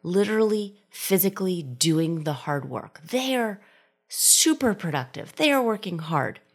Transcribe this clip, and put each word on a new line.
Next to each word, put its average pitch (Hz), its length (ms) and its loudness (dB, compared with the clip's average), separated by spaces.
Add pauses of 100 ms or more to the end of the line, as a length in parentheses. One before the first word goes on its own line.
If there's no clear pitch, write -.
literally 208 720 0 (140)
physically 190 720 -2
doing 156 640 0
the 151 80 -2
hard 135 360 -4
work. - 400 -10
They 262 280 -2
are 220 240 -4 (480)
super - 680 4
productive. 151 640 -6
They 302 160 4
are 269 100 4
working 208 380 -2
hard. 151 400 -2 (140)